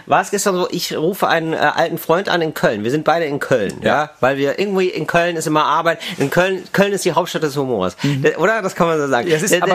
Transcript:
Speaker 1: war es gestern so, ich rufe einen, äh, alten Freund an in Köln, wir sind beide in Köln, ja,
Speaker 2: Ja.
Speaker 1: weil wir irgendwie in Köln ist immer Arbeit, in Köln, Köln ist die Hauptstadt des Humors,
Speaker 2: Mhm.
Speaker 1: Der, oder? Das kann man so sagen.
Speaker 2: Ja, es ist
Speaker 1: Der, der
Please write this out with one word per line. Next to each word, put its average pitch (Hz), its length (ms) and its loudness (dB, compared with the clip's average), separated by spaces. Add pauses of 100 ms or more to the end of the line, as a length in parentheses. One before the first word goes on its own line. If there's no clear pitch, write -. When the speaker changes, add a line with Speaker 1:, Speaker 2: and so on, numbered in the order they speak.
Speaker 1:
war 160 160 4
es 190 100 -8
gestern 202 240 0
so, 180 160 -2
ich - 240 -6
rufe 165 320 0
einen, 160 240 0
äh, 147 60 -2
alten 156 400 0
Freund 180 320 0
an 175 120 0
in 156 120 -2
Köln, 110 320 0
wir 120 60 0
sind 151 120 0
beide 160 220 2
in 139 140 -4
Köln, 104 420 0
ja, 139 220 2
Speaker 2:
Ja. 147 60 -6 (120)
Speaker 1:
weil 135 160 2
wir 139 200 0
irgendwie 190 300 0
in 156 180 -4
Köln 170 300 0
ist 160 120 -4
immer 151 180 2
Arbeit, 160 340 0 (180)
in 135 120 0
Köln, 185 420 0
Köln 202 220 2
ist 185 100 -4
die 175 80 2
Hauptstadt 160 320 -2
des 143 140 -4
Humors, 113 460 -2
Speaker 2:
Mhm. 139 180 0
Speaker 1:
Der, 151 180 0
oder? 214 220 2
Das 185 120 -4
kann 175 140 2
man 160 140 0
so 139 80 -2
sagen. 120 180 0
Speaker 2:
Ja, 156 80 2
es 156 80 0
ist - 80 0
Speaker 1:
Der, 175 80 4
der 175 160 0